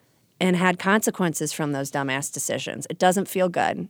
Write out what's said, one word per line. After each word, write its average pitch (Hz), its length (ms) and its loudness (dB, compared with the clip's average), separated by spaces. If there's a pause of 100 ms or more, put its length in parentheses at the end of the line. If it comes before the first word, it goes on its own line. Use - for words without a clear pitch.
(400)
and 180 160 4
had 180 240 2
consequences 190 760 0
from 147 200 -2
those 139 180 -4
dumbass 139 400 -2
decisions. - 580 -6
It 170 100 -8
doesn't 185 280 4
feel 185 220 0
good. 110 400 -2